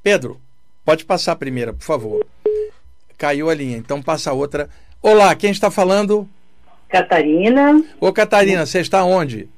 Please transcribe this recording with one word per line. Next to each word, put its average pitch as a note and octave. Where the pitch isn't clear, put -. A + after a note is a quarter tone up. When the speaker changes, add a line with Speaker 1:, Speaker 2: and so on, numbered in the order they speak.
Speaker 1:
Pedro, E3+
pode D#3+
passar F3+
a E3
primeira, B2+
por -
favor. A2
Caiu D3
a D#3+
linha, C3+
então C#3+
passa D#3
a -
outra. C#3+
Olá, G#3+
quem G3+
está G3+
falando? G3+
Speaker 2:
Catarina. F#3+
Speaker 1:
Ô, F#3+
Catarina, G3+
você F3+
está F#3+
onde? D#3